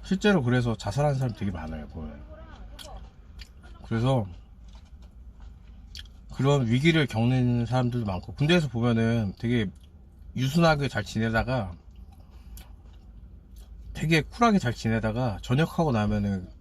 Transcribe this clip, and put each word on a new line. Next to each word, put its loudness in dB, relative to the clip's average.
실제로 4
그래서 2
자살하는 0
사람 -2
되게 -4
많아요, -8
보면. -12
그래서 0
그런 4
위기를 4
겪는 2
사람들도 0
많고, -6
군대에서 4
보면은 2
되게 0
유순하게 4
잘 -4
지내다가, 0
되게 4
쿨하게 4
잘 0
지내다가 0
전역하고 2
나면은 0